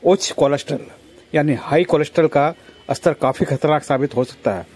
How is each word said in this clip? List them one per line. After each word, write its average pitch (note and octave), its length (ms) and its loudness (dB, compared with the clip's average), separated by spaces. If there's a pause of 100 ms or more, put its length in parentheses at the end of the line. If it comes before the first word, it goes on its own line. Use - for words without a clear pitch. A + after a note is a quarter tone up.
उच्च - 280 2
कोलेस्ट्रॉल C#3+ 560 -2 (480)
यानी D3+ 200 2
हाई D3 300 0
कोलेस्ट्रॉल D#3 440 2
का D3 240 2 (400)
स्तर - 200 0
काफ़ी C3+ 340 -2
खतरनाक D3+ 360 0
साबित C#3 340 -2
हो B2+ 80 0
सकता - 300 -4
है। F2 220 -10